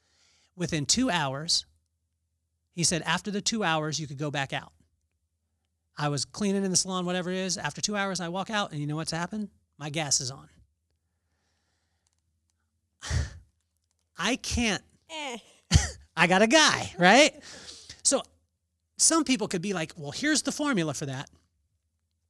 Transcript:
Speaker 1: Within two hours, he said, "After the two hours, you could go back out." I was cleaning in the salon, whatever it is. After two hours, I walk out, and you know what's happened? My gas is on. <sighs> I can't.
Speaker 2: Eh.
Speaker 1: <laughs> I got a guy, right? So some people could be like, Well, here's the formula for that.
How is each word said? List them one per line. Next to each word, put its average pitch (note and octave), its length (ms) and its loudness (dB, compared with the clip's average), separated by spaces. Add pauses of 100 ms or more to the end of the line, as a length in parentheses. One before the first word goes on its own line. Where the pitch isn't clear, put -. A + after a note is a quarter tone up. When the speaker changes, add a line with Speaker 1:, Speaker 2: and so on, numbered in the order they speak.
(560)
Speaker 1:
Within D#3 300 -4
two B3+ 240 2
hours, D3+ 560 -2 (1080)
he E3+ 120 -4
said, D#3+ 200 0
"After F3+ 280 -2
the G3+ 100 -4
two A3 220 -4
hours, D#3 360 -2
you D#3 80 -10
could C#3 100 -12
go D3 140 -6
back C#3 220 -6
out." - 200 -10 (1200)
I D3+ 120 0
was C#3+ 160 -4
cleaning G3 380 -2
in G3 60 -2
the F3 80 2
salon, F#3 280 -2
whatever F3+ 260 -4
it F#3 60 -4
is. F#3 200 -4
After D3+ 240 -6
two G#3 140 -8
hours, G3 240 -4
I F3 100 -6
walk F#3 200 -6
out, G#3 220 -4
and D3+ 80 -8
you D3 60 -4
know D3 100 -4
what's D#3 160 -8
happened? F#3+ 380 -6 (280)
My D3 120 -10
gas D3 320 -2
is B2 80 -8
on. C#3+ 180 -16 (2500)
<sighs> - 60 -12 (1120)
I G#3+ 180 0
can't. A3 480 0 (260)
Speaker 2:
Eh. D4 280 -8 (340)
Speaker 1:
<laughs> - 60 8 (380)
I E3+ 120 6
got F#3 140 6
a A3+ 60 6
guy, B3 520 6
right? A3 340 8 (680)
So C4 180 2 (760)
some D#4+ 260 4
people G#3+ 240 0
could F3+ 140 -4
be G3+ 120 -2
like, D#3+ 220 -4
Well, C#3+ 160 -10
here's D4 320 0
the C#4+ 80 -4
formula G3 420 0
for D3+ 140 -8
that. C3+ 220 -8 (1000)